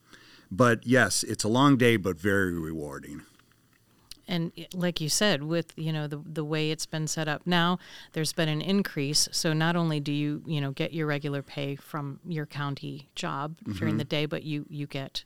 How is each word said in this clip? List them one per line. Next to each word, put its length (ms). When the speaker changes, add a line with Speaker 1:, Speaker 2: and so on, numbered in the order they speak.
Speaker 1:
but 360
yes, 380
it's 200
a 40
long 280
day, 200
but 220
very 380
rewarding. 640
Speaker 2:
And 300
i-, 160
like 280
you 80
said, 360
with, 320
you 160
know, 140
the, 180
the 200
way 260
it's 160
been 200
set 220
up 180
now, 320
there's 180
been 160
an 140
increase. 720
So 200
not 240
only 240
do 120
you, 340
you 140
know, 100
get 240
your 120
regular 360
pay 340
from 500
your 200
county 680
job 500
during 280
Speaker 1:
Mm-hmm. 60
Speaker 2:
the 60
day, 220
but 160
you, 280
you 160
get 400